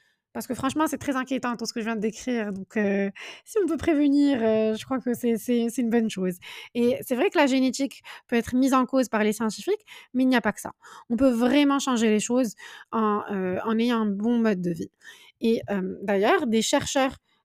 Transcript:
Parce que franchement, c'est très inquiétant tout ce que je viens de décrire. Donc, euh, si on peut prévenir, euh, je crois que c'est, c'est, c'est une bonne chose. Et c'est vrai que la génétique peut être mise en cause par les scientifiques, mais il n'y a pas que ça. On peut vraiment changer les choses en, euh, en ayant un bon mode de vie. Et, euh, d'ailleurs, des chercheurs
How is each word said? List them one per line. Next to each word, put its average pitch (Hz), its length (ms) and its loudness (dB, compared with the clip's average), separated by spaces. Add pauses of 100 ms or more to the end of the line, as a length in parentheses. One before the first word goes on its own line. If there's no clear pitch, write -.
(320)
Parce 233 140 -10
que 247 80 -4
franchement, 302 340 -2
c'est 285 80 -6
très - 180 -4
inquiétant 254 420 -4
tout 226 100 -8
ce - 80 -8
que 240 60 -6
je 214 40 -4
viens 226 100 -4
de 214 60 -6
décrire. 220 540 -4
Donc, 190 240 -8
euh, 202 320 0 (340)
si - 180 -4
on 330 60 0
peut 320 80 -2
prévenir, 285 680 2
euh, 220 320 2
je 220 120 -10
crois 262 120 -4
que 240 140 -2
c'est, 233 240 0
c'est, 233 320 0
c'est 247 140 -4
une 226 80 0
bonne 226 180 2
chose. 185 300 -4 (360)
Et 240 280 2
c'est - 120 -4
vrai 294 140 2
que - 80 -2
la 294 100 6
génétique 262 560 0 (260)
peut 240 80 0
être 233 180 -2
mise 254 180 4
en 254 140 4
cause 262 240 0
par 214 120 0
les 214 120 2
scientifiques, 226 500 -4 (300)
mais 254 80 2
il 262 60 4
n'y 254 80 4
a 226 40 4
pas 208 120 0
que - 80 -8
ça. - 120 -12 (380)
On 233 60 -2
peut 262 140 6
vraiment 277 480 4
changer 233 300 2
les 214 100 4
choses 240 360 0 (360)
en, 214 400 0
euh, 185 320 -2
en 220 160 0
ayant 233 220 2
un 220 60 0
bon 214 320 0
mode 214 240 2
de 175 80 -2
vie. 170 200 -6 (520)
Et, 226 180 2 (100)
euh, 185 320 -4
d'ailleurs, 214 440 2
des 220 160 2
chercheurs 269 560 0 (260)